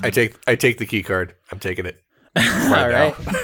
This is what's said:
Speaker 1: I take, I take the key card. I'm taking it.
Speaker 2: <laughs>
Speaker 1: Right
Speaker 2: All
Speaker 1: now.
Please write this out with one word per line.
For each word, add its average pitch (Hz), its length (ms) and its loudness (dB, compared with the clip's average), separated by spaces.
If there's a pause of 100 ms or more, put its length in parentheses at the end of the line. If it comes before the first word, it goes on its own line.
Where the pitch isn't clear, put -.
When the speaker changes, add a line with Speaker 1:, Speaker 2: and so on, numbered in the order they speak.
Speaker 1:
I 117 60 0
take, 113 260 0 (100)
I 120 80 2
take 120 240 2
the 110 80 -6
key 104 160 -2
card. 92 320 -4 (160)
I'm 95 80 -12
taking 92 280 -6
it. - 140 -12 (160)
Speaker 2:
<laughs> - 200 -8
Speaker 1:
Right 220 480 2
Speaker 2:
All 120 60 2
Speaker 1:
now. 147 240 2 (300)